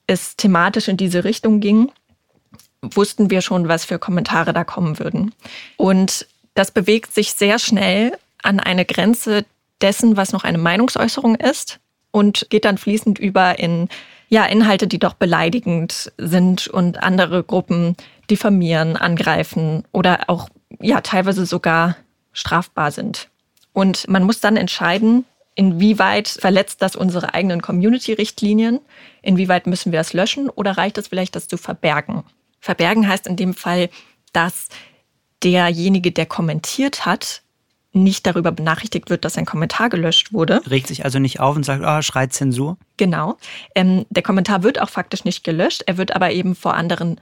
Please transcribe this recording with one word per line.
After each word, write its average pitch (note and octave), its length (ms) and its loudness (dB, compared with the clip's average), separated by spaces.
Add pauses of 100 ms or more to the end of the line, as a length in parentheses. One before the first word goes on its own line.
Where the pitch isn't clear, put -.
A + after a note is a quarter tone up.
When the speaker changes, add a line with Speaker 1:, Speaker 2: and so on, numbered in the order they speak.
Speaker 1:
es - 300 -2
thematisch F#3+ 500 2
in F#3+ 100 -2
diese F3+ 260 0
Richtung G#3+ 360 2
ging, G#3+ 320 4 (920)
wussten G3+ 480 0
wir F#3+ 120 2
schon, F3+ 260 0
was E3 180 0
für E3+ 140 -6
Kommentare E3+ 540 -2
da E3 100 0
kommen D#3+ 340 -4
würden. - 380 -4 (400)
Und F#3+ 520 0 (280)
das G3 160 0
bewegt G#3+ 420 0
sich G#3+ 200 0
sehr G#3 260 2
schnell G#3 580 0 (240)
an G3 180 2
eine F3+ 260 0
Grenze G#3 600 0 (360)
dessen, G3 360 4
was F#3+ 160 0
noch F#3+ 100 -4
eine E3+ 140 0
Meinungsäußerung A3+ 800 0
ist - 440 -2 (300)
und G3+ 400 0
geht G#3+ 160 2
dann G3+ 140 2
fließend G#3 400 0
über F#3 400 2
in, E3+ 300 0 (400)
ja, A3 160 4
Inhalte, G#3 420 4
die F3 120 -2
doch F3 140 0
beleidigend E3+ 1040 -2
sind F3+ 500 2
und F3 360 -2
andere F3+ 400 2
Gruppen F3 520 0 (340)
diffamieren, E3+ 680 2
angreifen D#3+ 920 0
oder F3+ 380 2
auch, E3+ 200 -4 (300)
ja, A#3 220 0
teilweise F#3 440 0
sogar E3+ 500 0 (380)
strafbar E3 580 -4
sind. - 380 -10 (420)
Und F#3+ 380 0
man F#3+ 140 4
muss - 180 -2
dann G#3+ 160 2
entscheiden, G#3+ 680 2 (300)
inwieweit G3+ 720 2
verletzt - 540 0
das F#3+ 140 -2
unsere F3+ 380 -2
eigenen F3 280 -2
Community-Richtlinien, G#3+ 1160 0 (420)
inwieweit F#3 440 2
müssen F3+ 260 -2
wir D#3+ 80 0
das D#3+ 140 -4
löschen A#3 360 -2
oder G3 280 -4
reicht G3 200 -2
es G#3 100 -8
vielleicht, F#3 280 -6
das E3+ 120 -12
zu F#3+ 100 -8
verbergen? - 640 -4 (360)
Verbergen G3+ 480 2
heißt F#3+ 200 0
in F3+ 100 -4
dem F#3 160 -2
Fall, F3+ 360 -2 (440)
dass F3 340 -2 (760)
derjenige, F3+ 680 2
der E3 140 -2
kommentiert E3 800 -4
hat, - 380 -4 (500)
nicht F#3+ 340 2
darüber E3+ 240 0
benachrichtigt D#3+ 580 -4
wird, F3 160 -2
dass - 140 -4
ein E3+ 80 -4
Kommentar E3 420 -2
gelöscht E3+ 420 0
wurde. F3+ 380 2
Speaker 2:
Regt C3 180 0
sich D3+ 160 -10
also C3+ 140 -2
nicht C3+ 220 0
auf C#3 160 2
und D3+ 80 -2
sagt, C#3 200 -4
„Ah, D3+ 200 0
schreit C3 280 -2
Zensur“? C#3 460 -2 (200)
Speaker 1:
Genau. F3 400 -2 (360)
Ähm, F#3 380 2
der F3 100 0
Kommentar F#3+ 400 0
wird A#3 180 0
auch - 100 -4
faktisch - 360 -8
nicht - 180 -4
gelöscht, F3 440 -2
er F3+ 100 -2
wird F#3+ 180 -2
aber F3+ 160 0
eben F#3 220 -2
vor - 220 -4
anderen E3+ 460 -4